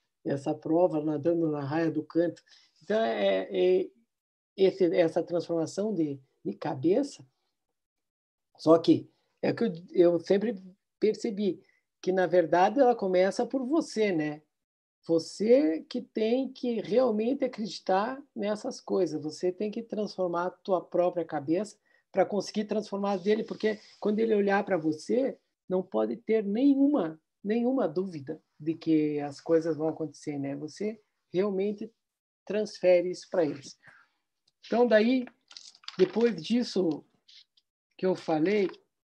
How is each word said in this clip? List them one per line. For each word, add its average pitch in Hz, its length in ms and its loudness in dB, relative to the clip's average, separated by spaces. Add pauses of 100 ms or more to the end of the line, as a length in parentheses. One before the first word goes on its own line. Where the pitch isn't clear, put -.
(220)
essa 156 320 -4
prova 160 480 0
nadando 156 480 0
na 147 140 -4
raia 156 260 -2
do 147 120 -4
canto. 165 400 -2 (400)
Então, 214 180 -2
é, 196 500 0
é 185 400 2 (640)
esse, 185 280 4 (100)
essa 170 280 2
transformação 170 720 -2
de, 151 280 -2 (240)
de 185 80 -6
cabeça, 156 760 -2 (1300)
só 160 200 6
que 165 320 2 (320)
é - 80 0
o - 60 0
que - 80 0
eu, 208 80 -2 (180)
eu 170 300 4
sempre 202 420 0 (380)
percebi, 208 640 -2 (400)
que, - 100 -2
na 185 140 2
verdade, 180 520 4
ela 247 160 6
começa 190 520 2
por 262 200 -4
você, 220 460 0
né? 151 300 -4 (640)
Você 247 800 2
que 247 120 -6
tem 233 520 -2
que 233 280 -4
realmente 226 640 0
acreditar 226 800 -4 (120)
nessas 208 460 -6
coisas. 165 420 -2
Você 156 300 -4
tem 214 180 -4
que 226 120 -8
transformar 185 640 -4
a 180 40 -4
tua 180 320 -2
própria 175 420 0
cabeça 160 520 -4 (340)
pra 190 140 2
conseguir 202 400 -4
transformar 208 480 -4
a 202 40 -2
dele, 208 280 0
porque 214 340 -4 (220)
quando 208 200 0
ele 220 140 2
olhar 202 300 2
pra 190 120 -2
você, 175 600 -2 (300)
não 185 140 -2
pode 220 340 -4
ter 220 280 -2
nenhuma, 262 760 2 (220)
nenhuma 233 460 0
dúvida 160 520 -6 (180)
de 160 160 -4
que 151 460 0
as 143 200 -8
coisas 165 360 2
vão 156 120 -2
acontecer, 156 500 -8
né? 139 180 -6
Você 175 440 -8 (320)
realmente 202 600 -2 (540)
transfere 185 640 2
isso - 180 -10
pra 180 160 2
eles. 135 340 -8 (880)
Então, 240 200 2
daí, 233 400 4 (720)
depois 190 420 2
disso 185 640 -2 (920)
que 190 80 -2
eu 185 80 2
falei, 170 560 0 (340)